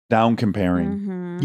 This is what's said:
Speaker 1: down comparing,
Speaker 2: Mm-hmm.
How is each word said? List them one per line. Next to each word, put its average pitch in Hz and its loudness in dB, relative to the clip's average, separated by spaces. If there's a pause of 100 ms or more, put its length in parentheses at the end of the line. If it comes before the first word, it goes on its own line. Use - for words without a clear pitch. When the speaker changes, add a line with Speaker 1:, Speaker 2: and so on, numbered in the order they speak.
Speaker 1:
down 113 4
comparing, 90 0
Speaker 2:
Mm-hmm. - -6